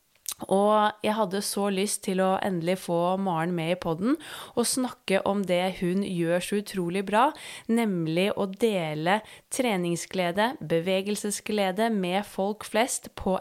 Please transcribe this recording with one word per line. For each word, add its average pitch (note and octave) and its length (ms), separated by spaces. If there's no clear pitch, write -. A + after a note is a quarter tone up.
Og G#3 440
jeg G#3+ 100
hadde G3+ 300
så G3+ 280
lyst G3 320
til F#3 160
å F#3+ 240
endelig F3+ 360
få F3 400
Maren F3+ 340
med E3+ 200
i F3+ 80
podden F#3 360
og A#3+ 80
snakke A#3+ 640
om G3+ 180
det F3+ 360
hun F#3 220
gjør F3 380
så G3+ 220
utrolig F#3+ 420
bra, G#3 220
nemlig F#3+ 640
å G3+ 180
dele F3+ 720
treningsglede, F#3 1080
bevegelsesglede G3 1300
med F#3+ 320
folk G3+ 400
flest - 500
på F#3+ 260